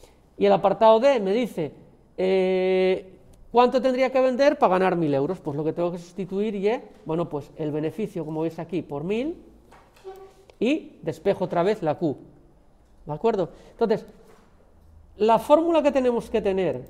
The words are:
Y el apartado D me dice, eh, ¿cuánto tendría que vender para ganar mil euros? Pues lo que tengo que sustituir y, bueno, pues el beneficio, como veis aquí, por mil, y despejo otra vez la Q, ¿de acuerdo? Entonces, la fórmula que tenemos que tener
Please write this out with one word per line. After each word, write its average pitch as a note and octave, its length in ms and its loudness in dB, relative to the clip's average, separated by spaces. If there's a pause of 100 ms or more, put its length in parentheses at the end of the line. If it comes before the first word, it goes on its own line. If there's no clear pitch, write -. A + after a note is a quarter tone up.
(360)
Y G3 100 2
el G3+ 60 6
apartado G3+ 480 4
D C4+ 200 4
me F#3+ 140 0
dice, F#3+ 400 -4 (420)
eh, F#3 1000 0 (340)
¿cuánto B3 300 4
tendría B3+ 280 0
que C4 100 0
vender C4 380 2
para F#3 140 4
ganar F#3 240 2
mil D#3+ 160 0
euros? C#3+ 260 0
Pues D3 160 -8
lo D3+ 100 -4
que D#3 100 -2
tengo F3 180 -2
que F3+ 60 -10
sustituir G3 560 -6
y, G3+ 160 0 (340)
bueno, D#3+ 240 -4
pues C#3+ 280 -8
el D3+ 160 -6
beneficio, D#3 520 -6
como D#3 160 -6
veis E3 180 -4
aquí, E3 220 -6
por C#3+ 240 -8
mil, A#3+ 380 -4 (1160)
y - 440 -4
despejo F#3+ 420 -4
otra F3 180 -2
vez G#3 200 -2
la D3+ 140 -2
Q, D3 200 -2 (880)
¿de D3 80 -10
acuerdo? F#3+ 380 -2 (220)
Entonces, A3 340 -2 (1120)
la G#3+ 200 4
fórmula D#4+ 440 4
que C#4+ 100 2
tenemos B3 380 0
que A3 100 -2
tener F3+ 500 -2